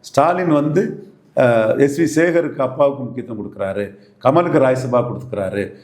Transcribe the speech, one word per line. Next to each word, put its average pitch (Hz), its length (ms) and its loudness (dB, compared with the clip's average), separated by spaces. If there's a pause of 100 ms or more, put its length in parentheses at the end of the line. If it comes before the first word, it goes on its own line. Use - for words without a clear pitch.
ஸ்டாலின் 175 460 0
வந்து, 151 340 2 (540)
ஆஹ், 117 440 2
எஸ் 143 200 2
வி 165 60 0
சேகருக்கு 160 520 0
அப்பாவுக்கு 135 460 0
முக்கியத்துவம் 120 360 -10
கொடுக்குறாரு, 98 440 -6 (360)
கமலுக்கு 156 400 2
ராஜ்யசபா 127 420 2
கொடுத்துக்கிறாரு, 98 640 -4 (200)